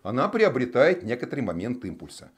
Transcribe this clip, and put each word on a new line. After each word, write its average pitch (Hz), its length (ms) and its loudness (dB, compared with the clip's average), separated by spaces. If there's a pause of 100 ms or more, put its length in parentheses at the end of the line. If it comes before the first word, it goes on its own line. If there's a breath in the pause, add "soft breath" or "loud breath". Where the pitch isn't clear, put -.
она 123 260 0
приобретает 165 760 4
некоторый 123 380 -4
момент 104 420 -4
импульса. 80 540 -12